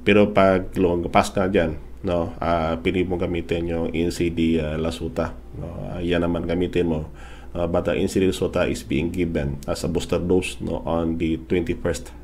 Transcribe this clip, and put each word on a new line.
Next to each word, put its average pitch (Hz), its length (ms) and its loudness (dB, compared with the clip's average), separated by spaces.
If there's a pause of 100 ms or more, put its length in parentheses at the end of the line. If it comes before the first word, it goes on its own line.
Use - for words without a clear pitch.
Pero 104 320 6
pag 95 400 6
lumagpas 87 640 2
na 95 160 2
dyan, 80 240 2 (240)
no, 85 400 0
ah, 82 400 0
pwede 90 240 2
mo 90 80 -2
gamitin 85 560 -2
yung 82 240 -2
N 85 160 0
C 85 240 -2
D, 82 240 2
ah, 76 160 -2
Lasuta, 80 640 -4 (240)
no. 90 320 -10
Ah, 90 80 -6
yan 87 240 2
naman 85 240 -2
gamitin 87 400 0
mo. 78 240 -4 (400)
Ah, 87 160 -2
but - 160 0
the 87 80 0
N 92 160 0
C - 80 -2
D 95 80 4
Lasuta 90 400 2
is - 160 -2
being 80 320 -2
given 76 560 -2
as - 160 -4
a - 20 0
booster 85 300 0
dose, 90 480 0
no, 82 160 -4
on 82 400 0
the 80 240 0
twenty-first 85 640 -2 (140)